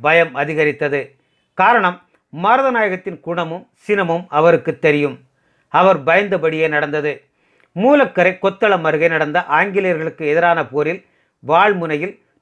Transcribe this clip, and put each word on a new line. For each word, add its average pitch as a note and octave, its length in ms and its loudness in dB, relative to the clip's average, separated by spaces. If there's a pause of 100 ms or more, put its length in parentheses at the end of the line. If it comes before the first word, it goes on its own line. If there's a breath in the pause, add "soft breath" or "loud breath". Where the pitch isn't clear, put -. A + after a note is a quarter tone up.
பயம் D#3+ 340 2
அதிகரித்தது. D3 800 -4 (400)
காரணம், F#3+ 480 2 (400)
மருதநாயகத்தின் G#3+ 800 0
குணமும் E3+ 480 -8 (200)
சினமும் F3+ 400 -2
அவருக்கு D#3 500 2
தெரியும். D3 420 0 (480)
அவர் F3 360 2
பயந்தபடியே D#3+ 640 0
நடந்தது. D3 560 -4 (500)
மூலக்கரை F#3+ 640 2
கொத்தளம் G3 440 0
அருகே D#3+ 260 0
நடந்த D#3 360 -2
ஆங்கிலேயர்களுக்கு E3 840 -2
எதிரான E3 400 2
போரில் D3 400 -6 (420)
வாள்முனையில் E3+ 720 0 (220)